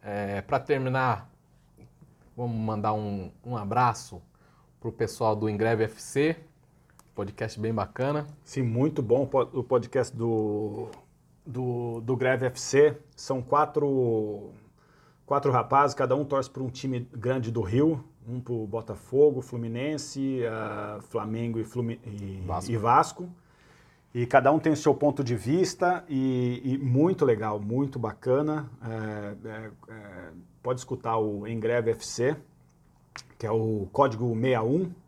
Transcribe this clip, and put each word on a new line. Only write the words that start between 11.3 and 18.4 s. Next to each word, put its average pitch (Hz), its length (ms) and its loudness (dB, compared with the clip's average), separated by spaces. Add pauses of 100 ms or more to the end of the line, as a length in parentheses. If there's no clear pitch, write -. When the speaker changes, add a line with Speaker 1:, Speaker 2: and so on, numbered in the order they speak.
Speaker 2:
do, 120 560 -4
do 120 160 0
Greve 127 300 2
F 123 120 -4
C. 143 380 4 (180)
São - 260 -6
quatro, 123 1120 2 (720)
quatro 139 260 2
rapazes, 135 440 4
cada 127 200 2
um 143 100 -2
torce 135 240 -2
pra - 120 -10
um 131 80 -4
time 127 440 -6
grande 120 380 -2
do 113 100 -2
Rio, 131 420 2 (240)
um 123 120 -6
pro 120 260 -6